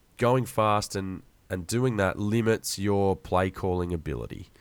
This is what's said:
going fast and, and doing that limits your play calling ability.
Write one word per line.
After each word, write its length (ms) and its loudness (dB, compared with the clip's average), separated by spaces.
going 300 2
fast 500 0
and, 260 -6
and 160 -6
doing 320 0
that 200 2
limits 600 0
your 360 2
play 360 0
calling 420 -2
ability. 560 -6